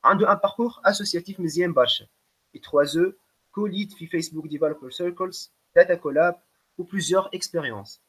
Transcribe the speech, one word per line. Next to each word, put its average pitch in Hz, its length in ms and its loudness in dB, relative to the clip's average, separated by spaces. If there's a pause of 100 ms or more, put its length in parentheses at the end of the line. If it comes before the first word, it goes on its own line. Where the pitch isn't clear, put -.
عنده 185 240 6
un 202 100 4
parcours 233 480 -2
associatif 196 540 -2
مزيان 170 340 -2
برشا. 123 320 2 (520)
I - 20 -16
trois 143 360 0
E, 185 180 2 (380)
co-lead 202 420 -4
في 165 140 -16
Facebook 160 400 -6
Developer 147 440 -4
Circles, 180 580 -8 (280)
Data 180 200 6
Collab 165 380 2 (420)
و 180 60 -8
plusieurs 190 520 0
expériences. 127 720 -8